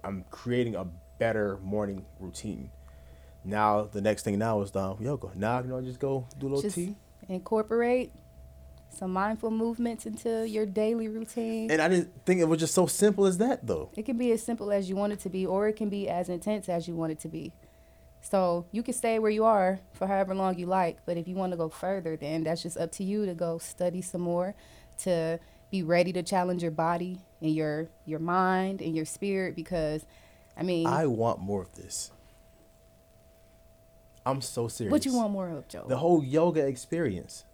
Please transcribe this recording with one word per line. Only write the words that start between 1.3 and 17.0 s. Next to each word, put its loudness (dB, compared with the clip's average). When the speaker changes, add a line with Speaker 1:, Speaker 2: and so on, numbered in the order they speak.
Speaker 1:
morning -4
routine. -8
Now, 4
the -6
next 2
thing 0
now 2
is -4
the -2
yoga. -4
Now 0
I -4
can -6
just -8
go -2
do -4
a -4
little 0
Speaker 2:
Just -4
Speaker 1:
tea. -4
Speaker 2:
incorporate 0
some -6
mindful 0
movements -2
into -2
your 0
daily 0
routine. -4
Speaker 1:
And 4
I 6
didn't 2
think 4
it 6
was 4
just 0
so 6
simple 4
as 4
that, 2
though. -2
Speaker 2:
It -6
can 0
be 4
as 2
simple -4
as 2
you -2
want 0
it -6
to -6
be, -2
or 2
it 0
can -2
be -2
as 0
intense -2
as -2
you -6
want -2